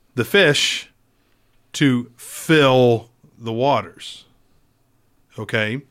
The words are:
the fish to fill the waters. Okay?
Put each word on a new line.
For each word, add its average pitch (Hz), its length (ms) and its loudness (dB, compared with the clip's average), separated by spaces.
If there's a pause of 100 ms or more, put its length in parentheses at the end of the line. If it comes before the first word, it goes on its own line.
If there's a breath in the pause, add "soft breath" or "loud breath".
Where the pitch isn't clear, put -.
(140)
the 120 80 0
fish - 680 0 (840)
to 127 420 0
fill 131 920 2 (280)
the 113 140 -10
waters. 113 720 -4 (1120)
Okay? 113 540 -6